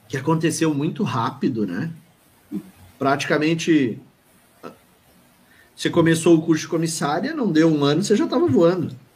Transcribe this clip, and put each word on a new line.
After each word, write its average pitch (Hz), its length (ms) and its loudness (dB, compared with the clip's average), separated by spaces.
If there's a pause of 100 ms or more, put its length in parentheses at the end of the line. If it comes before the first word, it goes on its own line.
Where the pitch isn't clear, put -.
que - 80 -6
aconteceu 160 580 0
muito 143 300 -4
rápido, 123 600 -4
né? 92 240 -6 (1120)
Praticamente, 151 920 0 (1800)
você - 140 -4
começou 165 480 4
o - 20 -2
curso 160 220 0
de - 60 -14
comissária, 165 640 -4
não 233 180 -2
deu 156 160 6
um 147 160 2
ano, 147 180 2
você 208 140 2
já 311 100 0
tava 339 200 0
voando. 185 500 2 (200)